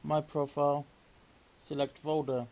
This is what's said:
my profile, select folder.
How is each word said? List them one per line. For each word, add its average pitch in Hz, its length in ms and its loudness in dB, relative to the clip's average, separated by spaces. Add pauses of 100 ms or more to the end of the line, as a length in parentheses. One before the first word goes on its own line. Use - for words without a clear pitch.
my 151 180 2
profile, 143 640 0 (800)
select 139 320 -2
folder. 135 540 -2